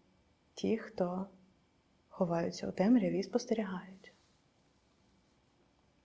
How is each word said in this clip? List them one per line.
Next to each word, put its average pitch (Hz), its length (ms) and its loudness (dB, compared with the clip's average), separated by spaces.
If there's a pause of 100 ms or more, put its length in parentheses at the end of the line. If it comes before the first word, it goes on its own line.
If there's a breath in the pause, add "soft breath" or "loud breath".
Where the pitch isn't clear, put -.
(540)
ті, 208 240 0
хто 185 480 -4 (920)
ховаються 175 500 -2
у 185 40 -4
темряві 185 460 4
і 196 40 2
спостерігають. 202 920 -4 (1900)